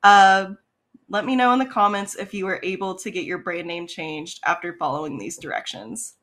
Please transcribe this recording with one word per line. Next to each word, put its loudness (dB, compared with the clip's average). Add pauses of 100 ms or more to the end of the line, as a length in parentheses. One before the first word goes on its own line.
Uh, 8 (580)
let -2
me 0
know 4
in 4
the 0
comments 0
if -10
you -6
were -4
able -6
to -12
get -6
your -6
brand -8
name -10
changed -10
after -4
following -6
these -12
directions. -10